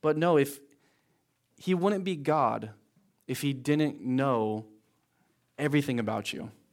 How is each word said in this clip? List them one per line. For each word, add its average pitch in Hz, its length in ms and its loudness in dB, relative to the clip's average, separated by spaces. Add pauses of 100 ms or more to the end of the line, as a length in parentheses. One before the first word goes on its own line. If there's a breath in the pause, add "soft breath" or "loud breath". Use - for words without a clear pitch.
But 156 160 2
no, 160 220 4
if 143 220 2 (960)
he 185 140 -2
wouldn't 190 320 0
be 180 120 -2
God 131 520 0 (580)
if 127 140 -6
he 143 140 0
didn't 147 480 0
know 117 640 0 (920)
everything 143 400 0
about 107 360 -4
you. 110 160 -10 (220)